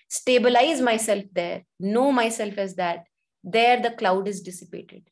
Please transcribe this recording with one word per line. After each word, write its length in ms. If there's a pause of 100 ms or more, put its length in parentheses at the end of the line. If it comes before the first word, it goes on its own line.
stabilize 720
myself 420 (100)
there, 300 (160)
know 320
myself 460
as 180
that, 300 (380)
there 380
the 100
cloud 360
is 140
dissipated. 680